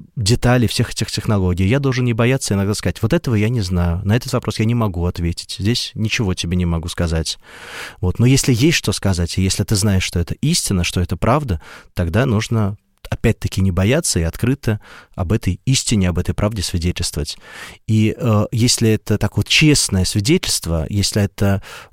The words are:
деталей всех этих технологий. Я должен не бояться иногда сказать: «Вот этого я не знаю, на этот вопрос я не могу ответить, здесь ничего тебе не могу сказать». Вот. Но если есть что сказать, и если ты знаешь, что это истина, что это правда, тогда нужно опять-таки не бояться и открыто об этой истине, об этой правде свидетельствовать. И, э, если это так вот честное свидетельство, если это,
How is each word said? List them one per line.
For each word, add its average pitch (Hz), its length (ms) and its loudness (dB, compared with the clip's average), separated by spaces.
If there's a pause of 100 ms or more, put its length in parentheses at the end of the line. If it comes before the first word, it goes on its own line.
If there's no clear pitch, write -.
(160)
деталей 120 520 2
всех - 240 -2
этих - 200 -6
технологий. 95 540 0
Я 120 140 2
должен 131 260 0
не 120 80 2
бояться 117 400 0
иногда 98 200 2
сказать: - 280 -4
«Вот 110 120 0
этого 151 220 0
я 107 140 2
не 123 120 0
знаю, 87 420 0
на 101 120 2
этот 127 180 -2
вопрос 113 260 -2
я 110 60 2
не 117 100 2
могу 90 300 0
ответить, - 540 -4
здесь 107 360 -2
ничего 107 380 0
тебе 87 240 -2
не 90 80 2
могу 82 240 -2
сказать». 82 500 -2 (640)
Вот. 90 180 0
Но 117 60 4
если 135 280 4
есть 139 240 2
что - 140 -4
сказать, 87 460 -2
и 92 40 2
если 95 220 0
ты 107 120 -2
знаешь, 95 280 2
что - 160 -2
это - 160 -2
истина, 120 480 0
что - 180 -2
это 87 160 -4
правда, 113 440 0 (320)
тогда 90 320 0
нужно 110 520 0 (320)
опять-таки - 520 -2
не 95 100 2
бояться 101 480 0
и 82 40 0
открыто 110 560 -2 (360)
об 90 160 -2
этой 95 340 0
истине, 131 440 2
об 85 100 0
этой - 160 -2
правде 107 260 -2
свидетельствовать. 82 760 -4 (500)
И, 110 300 2
э, 107 340 2
если 117 380 2
это 107 280 2
так - 200 -2
вот 104 100 0
честное 131 580 4
свидетельство, 101 840 0
если 101 340 0
это, 98 380 0 (320)